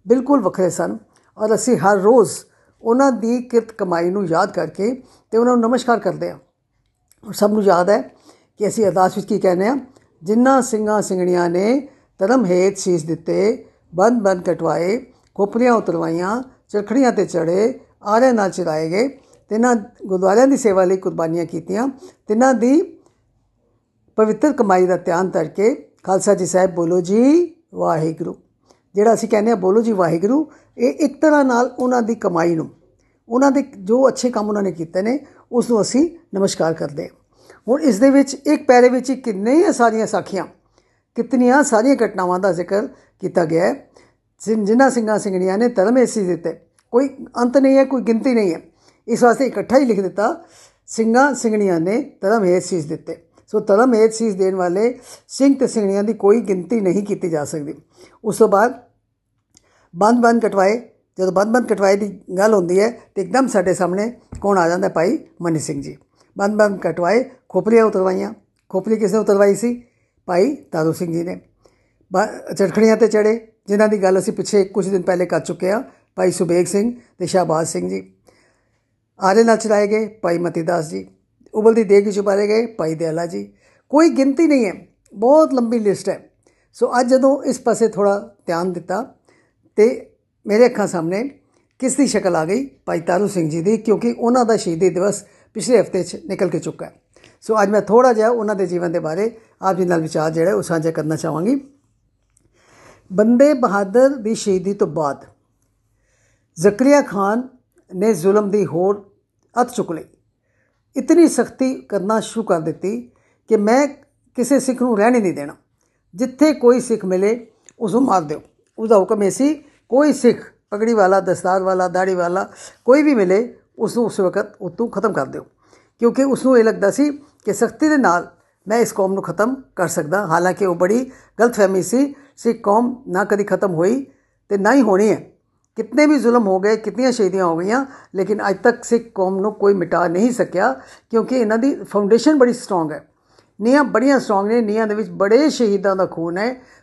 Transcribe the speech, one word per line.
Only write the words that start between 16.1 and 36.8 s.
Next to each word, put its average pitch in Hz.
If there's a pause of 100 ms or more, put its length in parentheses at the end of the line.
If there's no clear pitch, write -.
ਚਰਖੜੀਆਂ 214
'ਤੇ 190
ਚੜ੍ਹੇ, 180 (240)
ਆਰਿਆਂ 233
ਨਾਲ 202
ਚਰਾਏ 160
ਗਏ, 208 (420)
ਤੇ 208
ਇਹਨਾਂ 240 (300)
ਗੁਰਦੁਆਰਿਆਂ 190
ਦੀ 277
ਸੇਵਾ 190
ਲਈ 190
ਕੁਰਬਾਨੀਆਂ 165
ਕੀਤੀਆਂ, 180 (400)
ਤਿੰਨਾਂ 247
ਦੀ 262 (1160)
ਪਵਿੱਤਰ 220
ਕਮਾਈ 185
ਦਾ 180
ਧਿਆਨ 180
ਧਰ 165
ਕੇ 214 (140)
ਖਾਲਸਾ 190
ਜੀ 180
ਸਾਹਿਬ 185
ਬੋਲੋ 170
ਜੀ 262 (180)
ਵਾਹਿਗੁਰੂ।" 165 (600)
ਜਿਹੜਾ 214
ਅਸੀਂ 214
ਕਹਿੰਦੇ 214
ਹਾਂ 226
ਬੋਲੋ 190
ਜੀ 226
ਵਾਹਿਗੁਰੂ, 190 (260)
ਇਹ 254
ਇੱਕ -
ਤਰ੍ਹਾਂ 302
ਨਾਲ 254
ਉਹਨਾਂ 247
ਦੀ 226
ਕਮਾਈ 170
ਨੂੰ, 156 (600)
ਉਹਨਾਂ 262
ਦੇ 262 (140)
ਜੋ 226
ਅੱਛੇ 247
ਕੰਮ 214
ਉਹਨਾਂ 208
ਨੇ 190
ਕੀਤੇ 165
ਨੇ, 247 (260)
ਉਸ 233
ਨੂੰ 220
ਅਸੀਂ 285 (180)
ਨਮਸਕਾਰ 185
ਕਰਦੇ 156